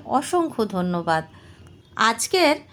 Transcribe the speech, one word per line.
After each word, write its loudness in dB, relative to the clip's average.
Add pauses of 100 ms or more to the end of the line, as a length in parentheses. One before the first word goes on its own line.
(180)
অসংখ্য 0
ধন্যবাদ। 0 (840)
আজকের 2 (180)